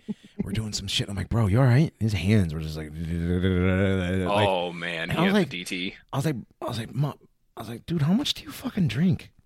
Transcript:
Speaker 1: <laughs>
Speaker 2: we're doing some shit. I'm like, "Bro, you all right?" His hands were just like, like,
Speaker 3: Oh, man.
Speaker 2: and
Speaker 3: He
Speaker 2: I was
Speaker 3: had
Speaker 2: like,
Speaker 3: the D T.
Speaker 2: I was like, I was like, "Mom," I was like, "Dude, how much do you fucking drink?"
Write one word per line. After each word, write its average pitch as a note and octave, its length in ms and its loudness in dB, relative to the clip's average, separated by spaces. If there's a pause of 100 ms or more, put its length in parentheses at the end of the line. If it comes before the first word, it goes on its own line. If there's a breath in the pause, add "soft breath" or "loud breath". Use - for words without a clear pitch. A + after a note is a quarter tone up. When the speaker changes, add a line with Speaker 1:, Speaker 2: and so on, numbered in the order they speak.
(180)
Speaker 1:
<laughs> - 260 -10
Speaker 2:
we're - 80 -8
doing G#2+ 220 -4
some G2+ 140 -6
shit. - 220 -2
I'm G2+ 60 -8
like, F#2+ 140 -4
"Bro, A2+ 180 4
you G2 120 6
all C#3 60 6
right?" C3 340 6
His G#2+ 140 0
hands F#2 400 2
were D#2+ 60 -6
just D#2 180 -6
like, D#2 140 -10
like, F#2 1600 2
Speaker 3:
Oh, F2+ 240 0
man. E2+ 380 -6
Speaker 2:
and - 20 -4
Speaker 3:
He - 60 -2
Speaker 2:
I D#3+ 40 2
was F#3+ 100 4
Speaker 3:
had G#3 80 4
Speaker 2:
like, F3 100 2
Speaker 3:
the - 100 -8
D F2+ 60 -8
T. F#2 300 -6 (180)
Speaker 2:
I B2+ 40 -4
was C3+ 80 0
like, D#3 100 -2 (260)
I - 40 -6
was A2+ 120 -6
like, A2+ 160 -8
"Mom," C3+ 220 -2 (420)
I - 40 -12
was A2 80 -12
like, A#2+ 180 -14
"Dude, E3 160 -2
how D#3+ 100 2
much C#4 220 0
do - 80 -14
you D#4 80 -16
fucking G#3 380 -2
drink?" C#3 420 0 (140)